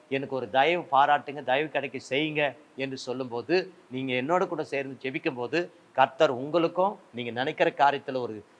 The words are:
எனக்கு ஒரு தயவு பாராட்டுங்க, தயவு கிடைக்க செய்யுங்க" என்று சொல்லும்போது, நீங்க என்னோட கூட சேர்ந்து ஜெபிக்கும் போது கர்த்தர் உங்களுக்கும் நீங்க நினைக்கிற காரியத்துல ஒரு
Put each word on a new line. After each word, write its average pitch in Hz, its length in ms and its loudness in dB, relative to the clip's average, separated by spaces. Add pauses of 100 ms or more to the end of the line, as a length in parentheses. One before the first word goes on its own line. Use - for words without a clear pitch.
எனக்கு 135 280 -4
ஒரு 120 140 -6
தயவு 156 420 4
பாராட்டுங்க, 143 520 4
தயவு 135 240 2
கிடைக்க 139 300 -4 (120)
செய்யுங்க" 147 460 0 (200)
என்று 135 200 -6
சொல்லும்போது, 127 760 -4 (180)
நீங்க 131 220 -4
என்னோட 160 340 2
கூட 160 180 -6
சேர்ந்து 135 460 -6
ஜெபிக்கும் 156 240 -4
போது 127 360 -2 (220)
கர்த்தர் 139 380 4
உங்களுக்கும் 165 680 0 (160)
நீங்க 120 160 -8
நினைக்கிற 156 400 0
காரியத்துல 139 460 0
ஒரு 110 280 -6 (160)